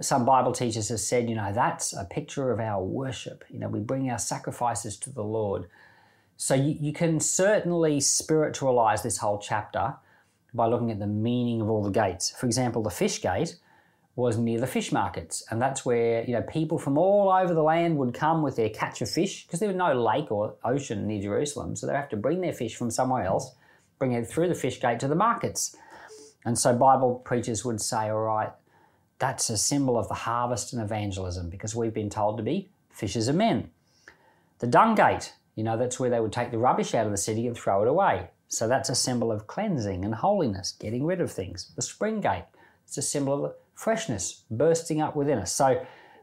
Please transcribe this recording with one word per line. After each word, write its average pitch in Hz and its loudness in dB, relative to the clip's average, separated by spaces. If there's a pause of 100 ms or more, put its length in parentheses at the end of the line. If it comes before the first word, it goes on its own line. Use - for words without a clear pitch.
some 131 0
Bible 127 4
teachers 110 -2
have 117 -4
said, 120 0
you 117 -2
know, 101 -2
"That's 131 -2
a - -8
picture 139 -4
of 107 -2
our 107 -2
worship. 127 -6
You 117 -12
know, 107 -6
we 107 -4
bring 131 -2
our 117 -4
sacrifices 120 -4
to - -8
the 110 -6
Lord." 107 -2 (680)
So - 0
you, 139 2
you 147 -2
can 165 2
certainly 175 2
spiritualize 127 2
this 113 -2
whole 104 0
chapter 104 -2 (560)
by 117 2
looking 117 2
at 107 -4
the 101 -4
meaning 117 0
of 107 0
all 107 2
the 101 0
gates. 95 0
For - -4
example, 120 0
the 104 -2
Fish 202 -2
Gate 107 -2 (600)
was 120 2
near 117 0
the 131 0
fish - -4
markets, - -4
and 113 -2
that's 135 -2
where, 117 2
you 127 -2
know, 110 0
people 156 -2
from 139 0
all 196 4
over 185 4
the 160 4
land 165 4
would 127 0
come 156 2
with 139 -2
their - 2
catch - -6
of - -4
fish, - -2
'cause 170 -6
there 214 0
was 185 -2
no 180 2
lake 120 2
or 107 -2 (100)
ocean 117 -2
near 104 -2
Jerusalem, 110 -2
so 127 -8
they 131 0
have 139 -2
to - -4
bring 135 0
their 160 -2
fish 113 -6
from 117 -4
somewhere 127 0
else, 95 -2 (440)
bring 131 0
it 120 -2
through 170 0
the 165 0
Fish 139 -4
Gate 117 2
to - -2
the 147 2
markets. - 0 (680)
And 117 0
so 127 4
Bible 127 6
preachers 117 -2
would 113 -2
say, 110 -2
"All 110 0
right, 110 0 (680)
that's 127 -2
a 113 -2
symbol 135 2
of - 0
the - -6
harvest 120 -2
and 120 -4
evangelism, 95 -4
because 107 -8
we've 113 -2
been 104 -2
told 107 0
to 110 -4
be 156 -2 (200)
fishers 110 -2
of 139 2
men." 175 2 (880)
The 123 -2
Dung 202 6
Gate, 117 2 (200)
you 110 -4
know, 113 0
that's 120 -2
where 127 0
they 117 2
would 110 0
take 120 -2
the 117 -2
rubbish 151 2
out 113 2
of 104 -2
the 98 -2
city 113 -2
and 117 -4
throw 101 2
it 110 4
away. 135 2 (180)
So - -2
that's 131 2
a 131 0
symbol 120 0
of 104 -4
cleansing 113 -2
and 110 -2
holiness, 147 0
getting 123 -4
rid 175 0
of 131 -2
things. - -10
The 120 -6
Spring 214 -4
Gate, 95 -2 (420)
it's - -10
a 139 -2
symbol 143 -2
of - -8 (200)
freshness - -4
bursting 156 2
up 147 -2
within 143 2
us. 95 -4
So 131 2 (360)